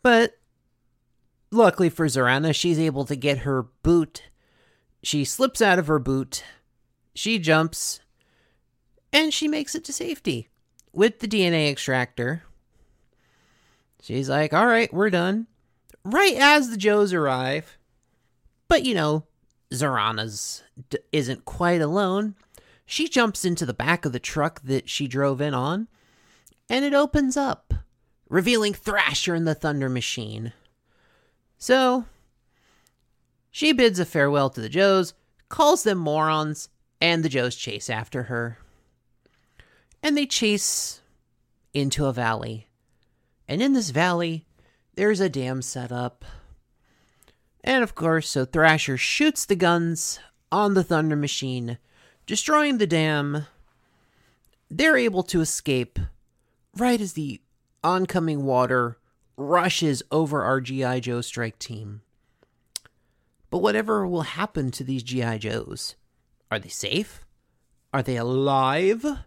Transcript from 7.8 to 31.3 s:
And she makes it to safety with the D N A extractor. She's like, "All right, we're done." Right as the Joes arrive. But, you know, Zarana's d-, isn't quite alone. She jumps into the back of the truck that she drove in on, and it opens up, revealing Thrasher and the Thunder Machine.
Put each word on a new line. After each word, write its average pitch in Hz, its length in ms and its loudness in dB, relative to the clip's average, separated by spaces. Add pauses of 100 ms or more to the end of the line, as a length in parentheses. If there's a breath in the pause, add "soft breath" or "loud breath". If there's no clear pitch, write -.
And 311 220 2
she 311 140 -2
makes 302 260 -4
it 320 120 -8
to 277 80 -12
safety 277 560 -6 (440)
with 214 260 2
the 233 80 -6
D 202 160 2
N 170 100 2
A 151 160 2
extractor. 127 760 -4 (1600)
She's 131 280 -6
like, 147 240 0
"All 208 140 4
right, 233 260 2
we're 202 160 2
done." 190 380 0 (560)
Right 302 320 4
as 277 340 6
the 226 80 -6
Joes 208 340 4
arrive. 139 680 -2 (920)
But, 302 180 4
you 247 80 0
know, 156 320 0 (480)
Zarana's 110 880 -2 (300)
d-, 139 80 -4 (120)
isn't 135 320 -2
quite 175 380 0
alone. 196 540 -2 (500 soft breath)
She - 240 -4
jumps 233 340 0
into 175 220 -2
the 120 80 -4
back 165 320 0
of 135 80 -2
the 123 60 -4
truck - 420 -4
that 135 260 -2
she 143 200 -6
drove 135 340 0
in 143 140 -2
on, 165 320 -2 (840 soft breath)
and 277 160 0
it 285 80 0
opens 285 420 2
up, - 380 -4 (560)
revealing 208 460 2
Thrasher 185 580 -2
and 165 140 0
the 156 80 0
Thunder 143 340 -4
Machine. 113 640 -8 (1040)